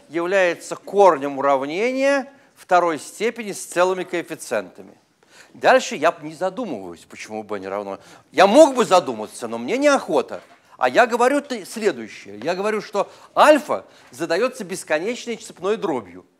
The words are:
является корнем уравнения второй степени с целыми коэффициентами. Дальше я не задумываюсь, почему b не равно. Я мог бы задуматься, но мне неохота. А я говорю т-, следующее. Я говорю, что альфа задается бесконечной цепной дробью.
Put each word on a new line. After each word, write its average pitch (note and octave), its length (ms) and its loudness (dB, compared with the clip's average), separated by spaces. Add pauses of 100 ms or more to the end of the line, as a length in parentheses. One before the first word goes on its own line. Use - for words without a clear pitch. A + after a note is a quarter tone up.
является F3 680 -2
корнем C#3+ 640 2
уравнения A3 920 0 (240)
второй F3 420 2
степени A3+ 540 -6
с - 120 -12
целыми F#3 380 0
коэффициентами. A#2+ 920 -8 (600)
Дальше A#3+ 400 2
я E3 280 0
не D#3 120 -14
задумываюсь, D#3 760 -8
почему G#2+ 340 -12
b G#2 180 -8
не F#2+ 80 -12
равно. G2 320 -8 (320)
Я E3+ 140 6
мог C4+ 280 8
бы A#3+ 100 0
задуматься, B2+ 600 0
но A2+ 120 -8
мне D3 200 -4
неохота. A#3 640 0 (340)
А B2+ 120 0
я G3+ 180 4
говорю B3 340 2
т-, B3 240 -8
следующее. A#2+ 760 -6
Я D#3+ 140 -4
говорю, G#3 260 -4
что G3 300 -6 (260)
альфа G#3 480 6 (260)
задается G3+ 540 -4
бесконечной F#3 720 -4
цепной G#3 400 -6
дробью. A#2 500 -6 (140)